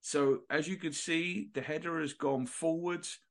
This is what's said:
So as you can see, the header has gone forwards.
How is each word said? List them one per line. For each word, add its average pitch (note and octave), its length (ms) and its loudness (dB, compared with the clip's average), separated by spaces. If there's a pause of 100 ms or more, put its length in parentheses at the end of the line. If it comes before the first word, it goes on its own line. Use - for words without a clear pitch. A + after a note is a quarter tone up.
So C#3 480 4
as D3+ 200 2
you F#3 80 -2
can D#3+ 160 -4
see, F3 600 0
the C3+ 80 -2
header D#3+ 400 -2
has D3 120 -2
gone C3+ 340 0
forwards. E3+ 720 -2 (120)